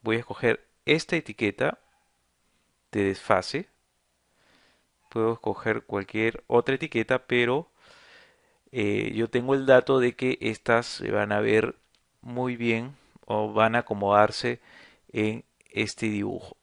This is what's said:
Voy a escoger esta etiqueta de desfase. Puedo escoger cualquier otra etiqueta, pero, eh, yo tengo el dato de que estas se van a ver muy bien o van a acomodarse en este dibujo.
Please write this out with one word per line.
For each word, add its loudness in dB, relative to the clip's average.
Voy 0
a -2
escoger -2
esta 2
etiqueta -2
de -2
desfase. -2
Puedo 0
escoger -4
cualquier -4
otra 2
etiqueta, -2
pero, 0
eh, -2
yo -2
tengo 0
el -2
dato 6
de 2
que -2
estas 0
se -8
van 0
a 2
ver 2
muy -6
bien -4
o -2
van 4
a 2
acomodarse 2
en -2
este -4
dibujo. -6